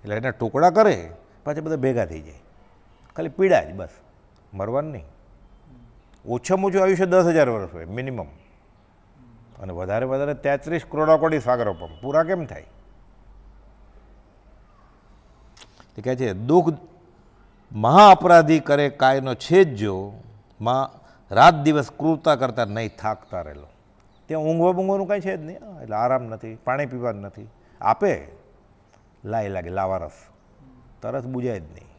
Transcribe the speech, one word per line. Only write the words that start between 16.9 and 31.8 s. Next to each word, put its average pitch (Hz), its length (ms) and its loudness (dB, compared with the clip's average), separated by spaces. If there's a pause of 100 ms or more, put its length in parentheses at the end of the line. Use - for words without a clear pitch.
મહા 147 400 8
અપરાધી 165 480 6
કરે 143 300 0
કાયનો 135 440 0
છેદ 165 420 4
જો, 101 380 -6 (480)
મા-, 131 280 -2 (420)
રાત 135 220 8
દિવસ 147 380 0
ક્રૂરતા 156 440 0
કરતા 120 300 -2
નહીં 107 320 -8
થાકતા 104 440 -8
રહેલો." 73 260 -18 (600)
ત્યાં 156 140 -6
ઊંઘવા 165 300 0
બૂંઘવાનું 190 360 -2
કાંઈ 202 120 -2
છે 190 180 -6
જ - 20 -12
નહીં, 160 180 -16
હા, 185 240 -20
એટલે 110 140 -10
આરામ 123 280 0
નથી, 113 400 -14
પાણી 135 220 -4
પીવાનું 120 360 -8
નથી. 104 260 -18 (340)
આપે, 110 560 0 (880)
લાઈ 107 240 -6
લાગે 90 200 -8
લાવારસ, 95 420 -6 (920)
તરસ 123 220 -8
બુજાય 123 360 -8
જ 82 40 -14
નહીં. 76 240 -20 (120)